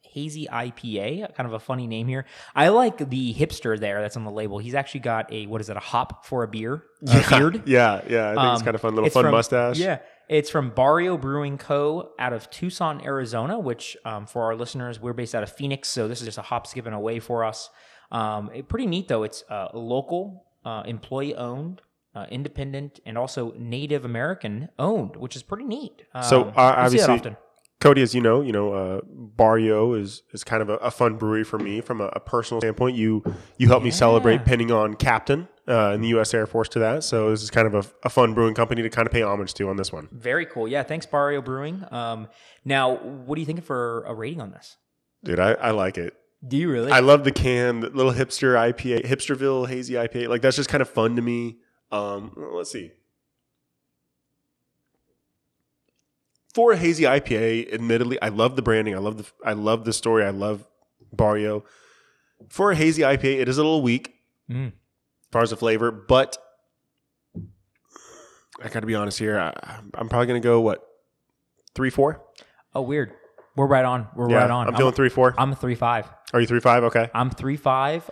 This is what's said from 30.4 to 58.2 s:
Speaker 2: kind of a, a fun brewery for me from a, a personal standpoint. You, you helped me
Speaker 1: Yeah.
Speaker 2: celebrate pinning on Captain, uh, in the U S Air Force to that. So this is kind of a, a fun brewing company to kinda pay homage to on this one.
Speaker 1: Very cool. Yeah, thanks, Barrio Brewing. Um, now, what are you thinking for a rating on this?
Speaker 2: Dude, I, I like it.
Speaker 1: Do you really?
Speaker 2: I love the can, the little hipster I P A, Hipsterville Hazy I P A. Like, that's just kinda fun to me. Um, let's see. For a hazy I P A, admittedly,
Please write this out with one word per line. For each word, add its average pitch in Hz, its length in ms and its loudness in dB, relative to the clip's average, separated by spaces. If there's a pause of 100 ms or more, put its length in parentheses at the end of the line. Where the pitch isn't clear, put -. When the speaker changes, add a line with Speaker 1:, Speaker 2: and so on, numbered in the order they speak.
Speaker 2:
kind 110 200 -2
of 104 60 -4
a, 107 80 0
a 120 140 -4
fun 113 260 2
brewery 110 260 0
for 107 160 -6
me 104 220 -4
from 113 200 -8
a, 98 40 -2
a - 160 -8
personal 117 400 -2
standpoint. 123 340 0
You, 110 260 2 (360)
you 123 100 6
helped 123 160 8
me 123 80 0
Speaker 1:
Yeah. - 60 -4
Speaker 2:
celebrate 117 480 6
pinning 117 260 2
on 107 240 2
Captain, 139 540 0 (180)
uh, 110 260 2
in 107 80 -2
the 113 80 -2
U 113 120 4
S 107 120 -2
Air 110 140 0
Force 113 220 -2
to 120 100 -4
that. 117 240 0
So 110 280 0
this 110 120 -2
is 104 80 -10
kind 113 160 4
of 104 60 0
a, 101 100 2 (220)
a - 40 0
fun 117 260 4
brewing 113 180 4
company 117 300 0
to 113 60 -4
kinda 113 200 -2
pay 117 140 0
homage 101 320 -4
to 101 120 -4
on 98 100 -4
this 95 140 -6
one. 76 200 -14
Speaker 1:
Very 131 340 -4
cool. 113 240 -6
Yeah, 139 140 -2
thanks, 160 240 -8
Barrio 143 340 0
Brewing. 143 500 -8
Um, 117 360 -8 (360)
now, 135 320 2
what 131 400 -10
are 156 40 -4
you 160 80 -6
thinking 165 180 -8
for 120 420 -4
a 117 60 -10
rating 113 280 -10
on 98 100 -12
this? - 260 -20 (460)
Speaker 2:
Dude, 87 160 -2
I, 101 140 4
I 117 180 0
like 98 260 -2
it. 87 160 -8 (340)
Speaker 1:
Do 120 80 -6
you 160 160 0
really? 123 200 0
Speaker 2:
I 131 100 8
love 143 240 8
the 139 60 4
can, 123 500 0
the 117 80 -4
little 131 240 2
hipster 127 420 2
I 117 160 4
P 123 220 -4
A, 113 80 0
Hipsterville 131 640 -2
Hazy 123 320 -6
I 117 80 -2
P 120 160 -6
A. 117 60 -4
Like, 120 140 0
that's 131 120 4
just 143 140 -2
kinda 139 160 0
fun 117 320 0
to 120 40 0
me. 120 360 -4 (340)
Um, 104 400 -6 (220)
let's 87 180 -8
see. 85 200 -12 (3500)
For 233 180 6
a 196 60 4
hazy 165 280 2
I 135 140 4
P 123 160 -2
A, 113 380 0
admittedly, 117 480 0